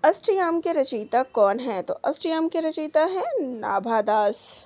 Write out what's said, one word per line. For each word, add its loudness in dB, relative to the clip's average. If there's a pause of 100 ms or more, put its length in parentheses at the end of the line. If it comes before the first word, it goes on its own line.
अष्टयाम 2
के -2
रचयिता 0
कौन 2
है? -4
तो -6
अष्टयाम -2
के -2
रचयिता 0
हैं -2
नाभादास। 0 (180)